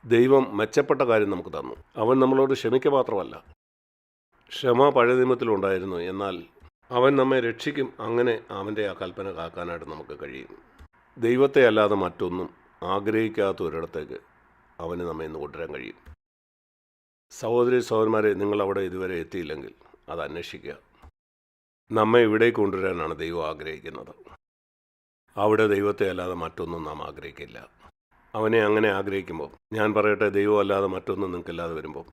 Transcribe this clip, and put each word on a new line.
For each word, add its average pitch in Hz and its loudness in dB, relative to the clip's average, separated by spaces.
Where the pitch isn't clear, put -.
ദൈവം 123 6
മെച്ചപ്പെട്ട 135 0
കാര്യം 107 2
നമുക്ക് 87 -8
തന്നു. 67 -10
അവൻ 123 4
നമ്മളോട് 135 4
ക്ഷമിക്ക 127 0
മാത്രമല്ല, 104 -2
ക്ഷമ 131 4
പഴയ 120 6
നിയമത്തിലുണ്ടായിരുന്നു. 98 0
എന്നാൽ 95 -6
അവൻ 127 4
നമ്മെ 131 2
രക്ഷിക്കും. 127 -6
അങ്ങനെ 117 2
അവൻ്റെ 104 -6
ആ - -10
കൽപ്പന 95 -10
കാക്കാനായിട്ട് 85 -10
നമുക്ക് 78 -14
കഴിയും. 67 -14
ദൈവത്തെ 127 4
അല്ലാതെ 107 4
മറ്റൊന്നും 90 -4
ആഗ്രഹിക്കാത്ത 104 -2
ഒരിടത്തേക്ക് 80 -8
അവന് 87 -6
നമ്മെ 80 -8
ഇന്ന് 78 -10
കൊണ്ടുവരാൻ 76 -10
കഴിയും. 60 -14
സഹോദരി 120 2
സഹോദരന്മാരെ, 110 2
നിങ്ങൾ 104 0
അവിടെ 98 -2
ഇതുവരെ 92 -6
എത്തിയില്ലെങ്കിൽ 76 -10
അത് 85 -8
അന്വേഷിക്കുക. 73 -12
നമ്മെ 110 6
ഇവിടേക്ക് 110 4
കൊണ്ടുവരാനാണ് 92 -2
ദൈവം 82 -6
ആഗ്രഹിക്കുന്നത്. 78 -14
അവിടെ 107 4
ദൈവത്തെ 101 0
അല്ലാതെ 90 -6
മറ്റൊന്നും 82 -8
നാം 76 -12
ആഗ്രഹിക്കില്ല. - -18
അവനെ 110 2
അങ്ങനെ 107 4
ആഗ്രഹിക്കുമ്പോൾ, 90 -6
ഞാൻ 107 2
പറയട്ടെ, 104 2
ദൈവം 104 4
അല്ലാതെ 98 0
മറ്റൊന്നും 95 -6
നിങ്ങൾക്കില്ലാതെ 85 -8
വരുമ്പോൾ 76 -12